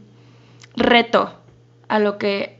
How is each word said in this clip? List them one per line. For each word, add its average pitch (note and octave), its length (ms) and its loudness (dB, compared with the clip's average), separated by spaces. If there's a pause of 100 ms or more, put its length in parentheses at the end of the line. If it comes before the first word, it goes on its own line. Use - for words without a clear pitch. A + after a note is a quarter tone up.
(760)
reto G#3+ 560 2 (560)
a G#3+ 100 0
lo G#3 180 0
que, G3+ 420 -6